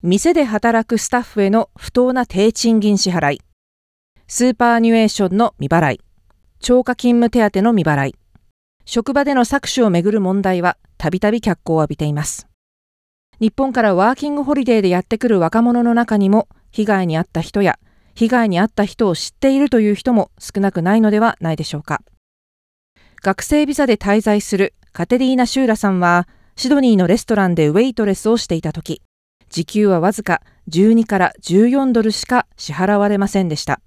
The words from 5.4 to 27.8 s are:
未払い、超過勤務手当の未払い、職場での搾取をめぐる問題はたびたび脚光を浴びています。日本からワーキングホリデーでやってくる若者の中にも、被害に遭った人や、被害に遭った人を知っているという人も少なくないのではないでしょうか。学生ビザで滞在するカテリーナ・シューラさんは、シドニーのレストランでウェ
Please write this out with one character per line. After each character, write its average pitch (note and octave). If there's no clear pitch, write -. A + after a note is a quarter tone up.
未 C#3
払 D#3+
い、 -
超 B3
過 B3
勤 A#3+
務 A#3+
手 A3+
当 F#3+
の A#3
未 F#3+
払 C#3+
い、 -
職 A#3
場 C#4+
で C#4+
の B3
搾 C#4
取 B3
を G#3
め E3+
ぐ G3
る G#3+
問 F#3+
題 F#3
は F3
た D#3
び F#3
た G#3
び A3+
脚 F#3
光 E3
を D#3+
浴 D3+
び D3
て D3+
い D3
ま D3
す。 -
日 A3
本 C4+
か B3
ら G3+
ワ G3
ー C4
キ D4
ン D4
グ C#4+
ホ C#4+
リ C#4
デ A3+
ー -
で G3
や F3+
っ -
て -
く B3
る G3+
若 E3+
者 A#3+
の A#3
中 A#3
に G3
も、 G#3+
被 G#3+
害 G3
に D#3+
遭 -
っ E3
た E3
人 -
や、 F#3+
被 A3+
害 A#3
に F3+
遭 G3+
っ G#3+
た -
人 G#3
を F3
知 -
っ -
て C4+
い C4+
る C#4+
と A#3+
い G#3
う -
人 B3
も G#3
少 -
な G3
く E3+
な F#3
い A3+
の G#3+
で G#3+
は A3+
な E3
い D#3
で D#3+
し -
ょ -
う D3
か。 -
学 F#3+
生 D4+
ビ C#4
ザ C#4
で A#3
滞 G#3
在 G#3
す G3+
る G3
カ E3+
テ B3
リ C4
ー -
ナ・ B3+
シ C4+
ュ C4+
ー -
ラ A3
さ G3+
ん F#3
は、 F3
シ -
ド C#4+
ニ B3
ー -
の F3+
レ F3+
ス -
ト A3+
ラ G3
ン F3
で D#3
ウ D3+
ェ G#3